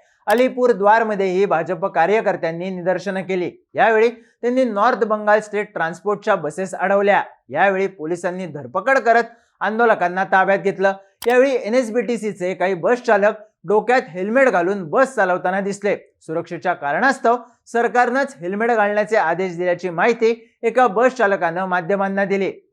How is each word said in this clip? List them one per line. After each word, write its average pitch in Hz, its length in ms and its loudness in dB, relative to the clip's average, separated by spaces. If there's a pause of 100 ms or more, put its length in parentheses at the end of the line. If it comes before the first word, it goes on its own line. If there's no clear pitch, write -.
(260)
अलीपुरद्वारमध्येही 214 1160 2
भाजप 170 420 -2
कार्यकर्त्यांनी 175 840 0
निदर्शनं 185 520 -4
केली. 180 300 -4 (220)
यावेळी 220 360 4
त्यांनी 240 540 -2
नॉर्थ 220 400 0
बंगाल 214 360 2
स्टेट 208 340 -6
ट्रान्सपोर्टच्या 196 600 -2
बसेस 190 400 -6
अडवल्या. 196 480 2 (260)
यावेळी 190 380 0
पोलिसांनी 180 600 -6
धरपकड 160 520 -2
करत 233 240 4 (380)
आंदोलकांना 196 640 0
ताब्यात 196 340 2
घेतलं. 190 340 0 (340)
यावेळी 254 360 4
एनएसबीटीसीचे 214 920 -2
काही 180 200 -2
बस 208 280 0
चालक 208 300 2 (320)
डोक्यात 220 440 2
हेल्मेट 208 400 0
घालून 185 420 0
बस 254 240 2
चालवताना 180 460 0
दिसले. 196 360 -2 (240)
सुरक्षेच्या 165 520 -6
कारणास्तव 226 640 0 (300)
सरकारनंच 247 760 0
हेल्मेट 202 300 -2
घालण्याचे 208 460 2
आदेश 175 400 0
दिल्याची 175 340 -2
माहिती 226 720 0
एका 240 240 2
बस 233 280 2
चालकानं 185 500 0
माध्यमांना 196 600 -2
दिली. 190 280 -2 (200)